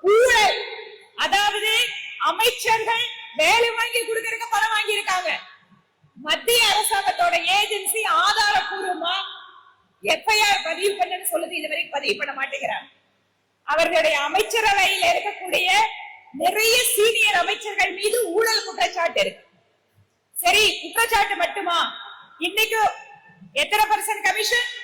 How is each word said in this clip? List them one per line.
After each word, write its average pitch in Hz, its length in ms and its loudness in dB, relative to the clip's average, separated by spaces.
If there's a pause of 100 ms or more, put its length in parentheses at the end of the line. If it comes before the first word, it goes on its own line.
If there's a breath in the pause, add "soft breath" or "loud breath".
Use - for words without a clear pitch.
ஊழல். 427 640 4 (520)
அதாவது, 415 680 0 (320)
அமைச்சர்கள் 453 880 0 (300)
வேலை 440 340 4
வாங்கி 466 280 -2
கொடுக்கறதுக்கு 453 520 -4
பணம் 427 180 2
வாங்கி 427 240 0
இருக்காங்க. 370 480 -2 (840)
மத்திய 427 460 2
அரசாங்கத்தோட 415 680 2
ஏஜென்சி 403 760 0
ஆதாரப்பூர்வமா 381 1040 0 (840)
எஃப் - 300 -2
ஐ 415 100 2
ஆர் 403 240 2
பதிவு 359 300 -2
பண்ணுன்னு 370 360 -4
சொல்லுது, 330 220 -4
இதுவரைக்கும் 302 480 -6
பதிவு 285 240 -4
பண்ண 269 180 -6
மாட்டேங்கிறாங்க. 226 460 -6 (760)
அவர்களுடைய 320 560 2
அமைச்சரவையில் 392 800 2
இருக்கக்கூடிய 370 720 0 (600)
நிறைய 427 500 2
சீனியர் 440 520 4
அமைச்சர்கள் 392 580 0
மீது 415 400 -2
ஊழல் 440 320 0
குற்றச்சாட்டு 349 560 -2
இருக்கு. 190 260 -4 (880)
சரி, 392 460 2
குற்றச்சாட்டு 403 560 0
மட்டுமா? 339 720 -2 (300)
இன்னைக்கு 427 520 0 (640)
எத்தனை 392 320 2
பர்சன்ட் 427 380 -2
கமிஷன்? 427 440 0 (180)